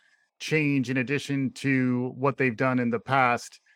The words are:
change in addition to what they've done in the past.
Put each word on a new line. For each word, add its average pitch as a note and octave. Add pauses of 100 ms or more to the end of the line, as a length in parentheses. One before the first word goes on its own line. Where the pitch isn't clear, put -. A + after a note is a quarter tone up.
(400)
change C#3+
in C3
addition C#3
to B2+
what C3
they've B2+
done C3
in A#2+
the A2+
past. B2 (140)